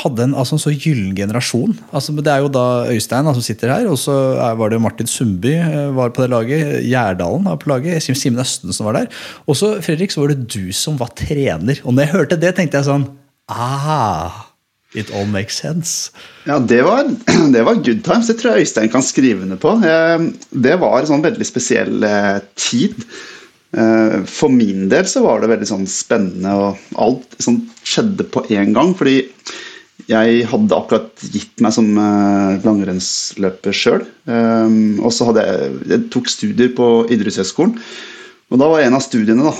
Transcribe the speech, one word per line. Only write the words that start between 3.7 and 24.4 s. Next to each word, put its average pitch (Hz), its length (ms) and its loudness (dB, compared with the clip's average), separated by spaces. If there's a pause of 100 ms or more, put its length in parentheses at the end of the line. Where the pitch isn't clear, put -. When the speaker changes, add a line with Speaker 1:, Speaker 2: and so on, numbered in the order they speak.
Speaker 1:
her, 220 160 0
og 147 140 0
så 143 140 -2 (200)
er, 123 240 0
var 110 140 0
det 113 100 0
Martin 113 260 -4
Sundby, 113 460 -2
eh, 151 360 -2
var 127 200 0
på 131 140 0
det 120 80 -2
laget, 131 320 0 (160)
Gjerdalen 117 680 0
var 160 160 -2
på 147 80 -2
laget, 156 320 -2
Sim-, 131 160 -2
Simen 123 240 -2
Østensen - 440 -6
var 120 120 0
der, 240 80 -4 (360)
og 147 120 0
så, 208 260 0
Fredrik, 170 300 -2
så 143 140 -2
var 147 100 0
det 123 160 -8
du 95 220 -8
som 151 260 -4
var 117 160 -6
trener, 113 640 -2
og 123 140 0
når 139 100 4
jeg 156 120 -2
hørte 165 240 0
det, 180 140 0
tenkte 143 260 0
jeg 139 100 0
sånn, 139 160 0 (360)
«Ah, 113 1040 -4 (460)
it 107 180 -8
all 101 160 -4
makes 98 260 -4
sense.» - 560 -6 (340)
Speaker 2:
Ja, 143 140 -2
det 120 240 4
var, 226 240 2 (220)
<clears throat> 151 260 4
det 117 80 6
var 220 160 4
good 120 240 0
times. 226 240 2
Det 226 120 2
tror 226 180 0
jeg 175 100 4
Øystein 110 240 0
kan 131 120 2
skrive 123 400 2
under 95 160 -6
på. 156 200 2
Eh, 165 460 2 (280)
det 135 260 2
var 120 200 2
en 147 120 0
sånn 151 140 2
veldig 117 220 0
spesiell, 107 580 0
eh, 101 360 2 (120)
tid. - 460 -2 (760)
Eh, 113 520 2
for - 240 0